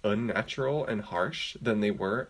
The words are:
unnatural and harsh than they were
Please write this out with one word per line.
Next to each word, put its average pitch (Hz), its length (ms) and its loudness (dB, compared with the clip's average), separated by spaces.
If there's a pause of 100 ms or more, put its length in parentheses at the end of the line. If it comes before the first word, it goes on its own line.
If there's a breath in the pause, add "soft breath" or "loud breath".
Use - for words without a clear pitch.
unnatural 113 840 0
and 107 160 -2
harsh - 600 -2
than 110 180 2
they 104 120 4
were 101 380 -2